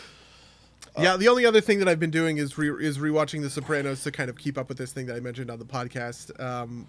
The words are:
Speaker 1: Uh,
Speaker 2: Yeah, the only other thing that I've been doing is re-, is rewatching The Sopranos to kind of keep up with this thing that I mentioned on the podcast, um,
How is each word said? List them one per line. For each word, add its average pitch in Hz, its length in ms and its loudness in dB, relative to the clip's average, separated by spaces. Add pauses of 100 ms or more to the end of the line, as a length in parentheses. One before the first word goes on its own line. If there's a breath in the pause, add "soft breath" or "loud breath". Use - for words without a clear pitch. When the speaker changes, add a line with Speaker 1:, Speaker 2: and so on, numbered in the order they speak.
(960 loud breath)
Speaker 1:
Uh, - 60 -2
Speaker 2:
Yeah, 185 160 4
the 202 100 4
only 247 180 6
other 220 160 8
thing 208 180 4
that 190 80 4
I've 170 120 4
been 165 120 0
doing 160 260 2
is 143 200 -2
re-, 147 280 -2
is 143 140 0
rewatching 151 420 0
The 143 80 -4
Sopranos 139 540 -2
to 147 80 -4
kind 131 180 -4
of 120 80 -12
keep 139 200 -4
up 131 120 -6
with 127 80 -8
this 127 140 -8
thing 131 160 -8
that 120 80 -6
I 120 60 -6
mentioned 123 280 -8
on 117 80 -10
the 117 80 -14
podcast, 120 760 -8
um, 120 500 -8